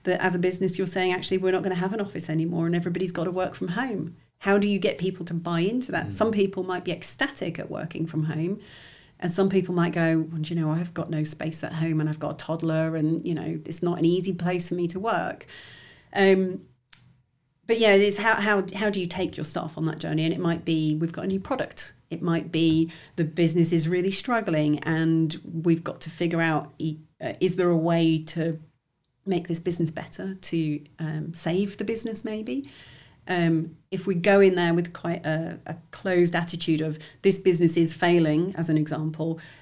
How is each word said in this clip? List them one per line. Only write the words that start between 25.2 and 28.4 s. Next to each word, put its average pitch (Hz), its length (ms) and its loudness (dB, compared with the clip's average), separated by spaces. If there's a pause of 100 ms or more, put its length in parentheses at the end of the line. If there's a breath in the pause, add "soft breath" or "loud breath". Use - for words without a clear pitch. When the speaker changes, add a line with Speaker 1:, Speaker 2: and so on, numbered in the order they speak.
Speaker 1:
we've 170 180 4
got - 200 -8
to - 80 -10
figure 170 300 -2
out, 160 380 0
e-, 156 200 -4 (220)
uh, 123 200 -6
is 180 160 2
there 180 120 2
a 175 80 4
way 165 420 4
to 160 420 -4 (640)